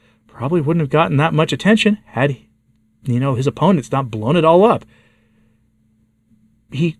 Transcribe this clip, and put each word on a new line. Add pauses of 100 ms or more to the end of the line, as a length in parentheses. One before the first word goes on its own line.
(280)
probably
wouldn't
have
gotten
that
much
attention
had, (640)
you
know,
his
opponents
not
blown
it
all
up. (1900)
He